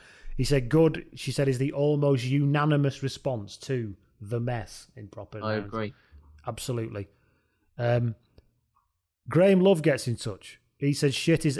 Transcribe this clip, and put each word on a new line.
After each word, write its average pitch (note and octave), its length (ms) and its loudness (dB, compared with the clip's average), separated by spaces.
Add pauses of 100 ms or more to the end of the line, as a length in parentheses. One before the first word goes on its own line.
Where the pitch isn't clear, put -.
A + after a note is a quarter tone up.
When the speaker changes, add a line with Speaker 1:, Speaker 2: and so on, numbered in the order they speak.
(360)
Speaker 1:
He C3 80 0
said, B2+ 260 0
"Good," D#3 360 2 (100)
she - 160 -6
said, C#3 160 0
"is B2+ 120 0
the C#3 140 -2
almost C#3+ 520 2
unanimous C#3+ 760 2
response B2 560 -8
to A#2 360 -6 (240)
the G#2+ 200 -6
mess A#2 560 -8
in A2 120 -16
proper G#2 340 -14
Speaker 2:
I G#2+ 140 -2
Speaker 1:
nouns." G#2 120 -4
Speaker 2:
agree. G#2+ 260 -6 (520)
Speaker 1:
Absolutely. A2+ 640 -8 (680)
Um, A#2+ 380 0 (1120)
Graham F#3 320 6
Love F#3 200 6
gets C#3+ 260 0
in A2+ 100 -2
touch. - 420 -12 (180)
He C#3+ 160 0
says, C#3 220 0
"Shit D#3+ 300 2
is C3+ 140 0